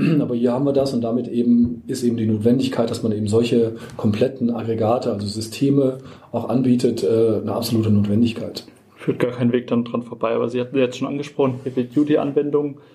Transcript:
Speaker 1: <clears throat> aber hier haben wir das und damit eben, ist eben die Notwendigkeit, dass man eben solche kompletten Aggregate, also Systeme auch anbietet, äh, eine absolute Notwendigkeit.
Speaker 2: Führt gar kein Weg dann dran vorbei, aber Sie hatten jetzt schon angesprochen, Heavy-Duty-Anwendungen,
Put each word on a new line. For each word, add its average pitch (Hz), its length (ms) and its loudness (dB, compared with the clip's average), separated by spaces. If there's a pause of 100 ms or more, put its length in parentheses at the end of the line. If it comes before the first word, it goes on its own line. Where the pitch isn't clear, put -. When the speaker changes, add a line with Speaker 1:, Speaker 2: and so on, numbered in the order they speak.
Speaker 1:
<clears throat> 147 180 4
aber 120 140 -2
hier 120 180 2
haben 135 120 0
wir 139 60 2
das 135 220 2
und 120 80 0
damit 117 260 -2
eben, 120 600 2
ist 123 160 -4
eben 117 120 2
die 110 100 -2
Notwendigkeit, 113 640 2
dass - 140 -6
man 110 80 0
eben 104 160 -2
solche 117 480 2 (220)
kompletten 117 520 0
Aggregate, 113 640 0
also 101 160 -4
Systeme 131 680 0 (340)
auch 117 160 -6
anbietet, 123 560 2
äh, 113 380 2
eine 104 120 -4
absolute 110 360 0
Notwendigkeit. 104 760 0 (320)
Speaker 2:
Führt - 240 -4
gar 123 120 0
kein 120 200 0
Weg 120 160 0
dann 120 160 0
dran 120 200 -6
vorbei, 113 280 -4
aber 117 160 0
Sie 123 140 -2
hatten 123 160 -4
jetzt 123 200 0
schon 135 120 -4
angesprochen, 143 460 -2 (100)
Heavy-Duty-Anwendungen, 147 1120 0 (180)